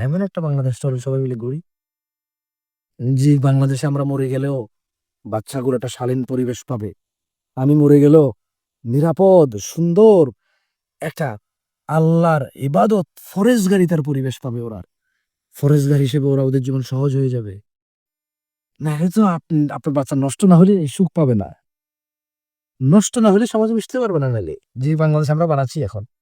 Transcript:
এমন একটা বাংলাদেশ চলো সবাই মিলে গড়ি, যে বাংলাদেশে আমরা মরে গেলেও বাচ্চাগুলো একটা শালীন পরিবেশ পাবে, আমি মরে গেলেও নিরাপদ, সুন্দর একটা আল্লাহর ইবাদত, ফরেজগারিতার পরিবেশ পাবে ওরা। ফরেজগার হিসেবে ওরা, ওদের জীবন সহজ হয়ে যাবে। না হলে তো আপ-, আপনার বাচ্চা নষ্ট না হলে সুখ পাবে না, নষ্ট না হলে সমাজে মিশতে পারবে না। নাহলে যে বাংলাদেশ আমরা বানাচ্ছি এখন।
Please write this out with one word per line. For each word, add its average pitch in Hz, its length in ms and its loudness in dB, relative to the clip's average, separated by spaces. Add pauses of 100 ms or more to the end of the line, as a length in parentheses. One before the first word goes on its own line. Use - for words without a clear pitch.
এমন 151 200 -4
একটা 185 180 -8
বাংলাদেশ 139 400 -4
চলো 131 180 -4
সবাই 135 220 -4
মিলে 127 140 -4
গড়ি, 123 260 -8 (1500)
যে 143 240 2
বাংলাদেশে 135 480 0
আমরা 139 180 -2
মরে 135 240 -4
গেলেও 135 280 -4 (680)
বাচ্চাগুলো 120 520 -6
একটা 123 120 -6
শালীন 127 360 -6
পরিবেশ 127 400 -6
পাবে, 107 260 -8 (680)
আমি 139 180 2
মরে 147 260 6
গেলেও 147 260 6 (580)
নিরাপদ, 160 720 2
সুন্দর 170 680 2 (800)
একটা 156 260 -6 (600)
আল্লাহর 160 560 0 (100)
ইবাদত, 190 520 0 (140)
ফরেজগারিতার 190 840 0
পরিবেশ 135 380 -4
পাবে 123 200 -8
ওরা। 110 200 -12 (760)
ফরেজগার 143 440 2
হিসেবে 139 260 -2
ওরা, 139 160 0
ওদের 131 200 0
জীবন 131 200 -4
সহজ 131 340 -4
হয়ে 135 140 -2
যাবে। 110 240 -8 (1300)
না 151 160 -4
হলে 175 140 0
তো 214 140 0
আপ-, 160 480 -2
আপনার 147 200 -6
বাচ্চা 139 240 -2
নষ্ট 135 280 -4
না 180 120 8
হলে 190 180 6 (120)
সুখ 170 280 -2
পাবে 135 200 0
না, 92 140 -2 (1300)
নষ্ট 156 380 4
না 220 140 4
হলে 214 140 2
সমাজে 220 280 -2
মিশতে 220 260 -6
পারবে 202 180 -2
না। 139 100 0
নাহলে 98 260 -4 (220)
যে 131 200 -4
বাংলাদেশ 151 340 0
আমরা 160 160 0
বানাচ্ছি 139 360 -2
এখন। 101 220 -8 (180)